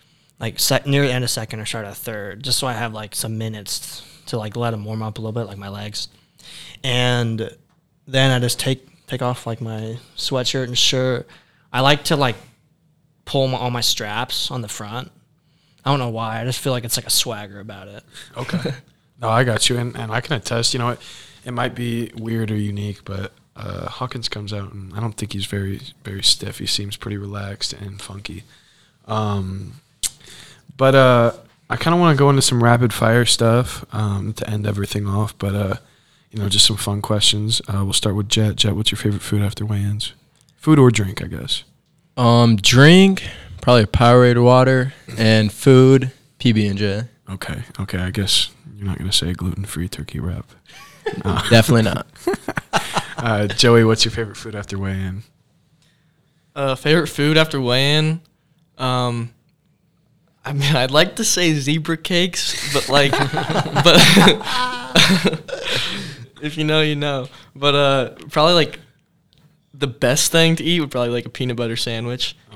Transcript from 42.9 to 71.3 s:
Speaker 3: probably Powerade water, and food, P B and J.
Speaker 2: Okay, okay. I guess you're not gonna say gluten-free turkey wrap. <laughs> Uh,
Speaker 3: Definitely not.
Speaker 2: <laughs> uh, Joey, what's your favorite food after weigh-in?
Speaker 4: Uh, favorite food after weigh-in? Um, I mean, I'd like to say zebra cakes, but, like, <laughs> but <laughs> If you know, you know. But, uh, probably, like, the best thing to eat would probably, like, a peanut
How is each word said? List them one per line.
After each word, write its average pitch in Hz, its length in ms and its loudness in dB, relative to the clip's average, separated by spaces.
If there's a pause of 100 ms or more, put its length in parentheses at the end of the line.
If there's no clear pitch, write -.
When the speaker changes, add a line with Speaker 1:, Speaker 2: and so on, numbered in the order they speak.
Speaker 3:
probably 120 240 6
Powerade 120 580 6
water, 127 500 6 (240)
and 110 360 4
food, 131 580 8 (260)
P 123 140 2
B 107 160 2
and 98 100 -2
J. 104 280 -2 (240)
Speaker 2:
Okay, - 340 -10 (160)
okay. 95 200 -6
I 92 120 -4
guess - 380 0 (260)
you're 101 100 -12
not 92 120 -4
gonna 95 160 -4
say 85 180 0
gluten-free 90 560 -6
turkey - 320 -10
wrap. - 320 -8
<laughs> - 40 -20 (680)
Uh, - 160 -2 (120)
Speaker 3:
Definitely 113 320 6
not. 92 240 -4 (580)
Speaker 2:
<laughs> - 520 -4
uh, 107 280 -2
Joey, 117 380 4
what's 110 220 2
your 107 60 -2
favorite 107 260 -8
food 110 180 -14
after 98 240 -10
weigh-in? 95 420 -6 (1300)
Speaker 4:
Uh, 139 180 -2
favorite 156 360 2
food 151 280 2
after 156 240 0
weigh-in? 147 600 2 (580)
Um, 123 520 -2 (1120)
I 143 100 -8
mean, 143 220 2
I'd 127 140 0
like 160 280 2
to 226 60 -4
say 175 300 2
zebra 151 440 -2
cakes, 175 760 -4
but, 135 160 -2
like, 139 220 4
<laughs> - 720 -2
but 165 240 8
<laughs> 196 1400 2 (1000)
If 151 160 -8
you 156 60 -2
know, 156 180 2
you 151 140 0
know. 143 320 -4 (280)
But, 143 200 2
uh, 139 340 2 (220)
probably, 165 220 4
like, 165 260 2 (920)
the 139 140 -6
best - 440 -2
thing 165 260 4
to 165 60 -8
eat 170 160 0
would 143 120 -4
probably, 123 180 -2
like, 120 160 -4
a - 40 -12
peanut 123 280 -4